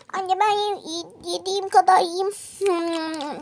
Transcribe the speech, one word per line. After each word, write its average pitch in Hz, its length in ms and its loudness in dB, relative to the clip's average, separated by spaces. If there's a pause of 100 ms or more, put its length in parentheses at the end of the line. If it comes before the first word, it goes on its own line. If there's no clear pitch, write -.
(120)
Anne, 370 280 0
ben 415 120 4
ye-, 415 440 -4
ye-, 339 360 -10
yediğim 381 360 -2
kadar 370 320 6
yiyeyim. 370 300 -2 (1120)